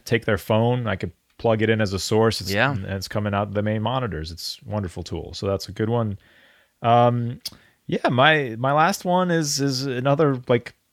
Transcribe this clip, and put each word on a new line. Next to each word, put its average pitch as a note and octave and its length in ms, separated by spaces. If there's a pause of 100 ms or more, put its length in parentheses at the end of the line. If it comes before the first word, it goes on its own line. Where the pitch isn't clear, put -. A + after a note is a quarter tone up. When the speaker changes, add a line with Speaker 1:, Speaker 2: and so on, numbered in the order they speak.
Speaker 1:
take A#2 200
their G#2 120
phone, A#2 500
I G2+ 80
could F#2 160 (280)
plug A2 220
it A2 80
in A2 120
as G2+ 100
a F#2+ 80
source. A2 400
It's, F#2 120
Speaker 2:
Yeah. A#2+ 200
Speaker 1:
and G2 140
it's G2 240
coming G#2 240
out G2+ 200
the G2+ 100
main G#2+ 180
monitors. G#2+ 500
It's - 340
a A#2 40
wonderful G2 340
tool. - 300
So - 140
that's F#2+ 200
a G2 60
good G#2+ 160
one. A2+ 300 (640)
Um, A#2+ 580 (460)
yeah, G#3+ 220
my, C#3 500
my C3 140
last E3 320
one F3+ 260
is, D3 280
is C3+ 280
another, C#3 600
like, A#2+ 280 (180)